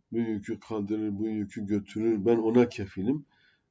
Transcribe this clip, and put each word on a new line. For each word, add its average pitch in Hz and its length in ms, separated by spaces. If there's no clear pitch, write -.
bu 113 60
yükü 107 420
kaldırır, 107 580
bu 110 100
yükü 107 380
götürür, 107 580
ben 117 120
ona 117 320
kefilim. 107 580